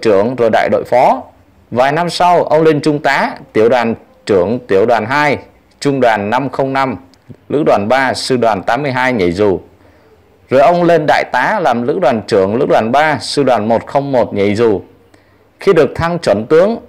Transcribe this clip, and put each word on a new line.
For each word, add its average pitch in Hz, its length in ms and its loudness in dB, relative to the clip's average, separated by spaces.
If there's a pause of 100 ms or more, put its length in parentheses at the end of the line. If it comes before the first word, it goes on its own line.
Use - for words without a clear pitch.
trưởng 107 340 2
rồi 117 140 0
đại 107 200 0
đội 107 140 0
phó. 170 380 2 (500)
Vài 127 200 0
năm 165 180 -2
sau, 175 340 2
ông 156 200 0
lên 156 180 2
trung 147 180 0
tá, 156 320 -2 (220)
tiểu 110 160 2
đoàn 117 260 0 (300)
trưởng 101 420 0
tiểu 101 180 2
đoàn 110 200 0
hai, 139 320 0 (420)
trung 139 200 -2
đoàn 107 300 0
năm 131 200 -2
không 135 240 -4
năm, 135 240 -2 (520)
lữ 147 160 -2
đoàn 107 240 2
ba, 131 240 0
sư 127 240 -4
đoàn 107 260 0
tám 123 200 -2
mươi 135 80 -4
hai 127 220 -2
nhảy 90 180 0
dù. 95 280 0 (880)
Rồi 131 120 2
ông 175 220 2
lên 165 240 2
đại 120 240 0
tá, 156 320 -2
làm 120 240 0
lữ 170 140 -4
đoàn 127 260 0
trưởng 98 280 0
lữ 131 140 0
đoàn 117 220 0
ba, 147 300 0
sư - 220 -4
đoàn 113 240 0
một 113 200 0
không 139 240 -4
một 113 220 0
nhảy 101 220 0
dù. 107 260 0 (800)
Khi 196 140 0
được 143 220 2
thăng 170 240 -4
chuẩn 107 260 0
tướng, 196 320 2 (120)